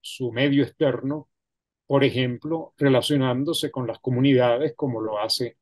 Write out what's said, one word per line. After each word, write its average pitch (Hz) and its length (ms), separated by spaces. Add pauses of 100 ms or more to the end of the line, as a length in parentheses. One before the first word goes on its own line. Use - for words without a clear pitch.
su - 320
medio 139 300
externo, 139 640 (580)
por 139 180
ejemplo, 127 720
relacionándose 135 920
con 127 160
las 113 120
comunidades 127 800
como 123 240
lo 107 180
hace 113 440